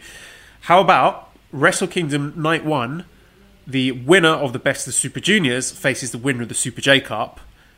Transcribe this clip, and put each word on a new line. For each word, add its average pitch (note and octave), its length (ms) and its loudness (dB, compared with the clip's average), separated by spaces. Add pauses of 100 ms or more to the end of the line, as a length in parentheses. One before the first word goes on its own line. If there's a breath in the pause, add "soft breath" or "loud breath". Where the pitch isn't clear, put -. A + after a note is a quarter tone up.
(640 loud breath)
How F3 180 6
about E3+ 500 2 (200)
Wrestle E3+ 380 0
Kingdom D3 480 -4
Night D#3+ 260 0
One, C#3 440 -4 (600 soft breath)
the C3 260 -2
winner D#3+ 360 4
of C#3+ 240 0
the B2+ 60 -8
Best - 280 -2
of C3 60 -10
Super - 260 -4
Juniors C3+ 520 0
faces B2+ 400 -4
the B2+ 80 -10
winner B2 240 -4
of A2 80 -8
the A2+ 40 -10
Super - 280 -6
J C3+ 180 4
Cup, A#2 400 -6 (380 soft breath)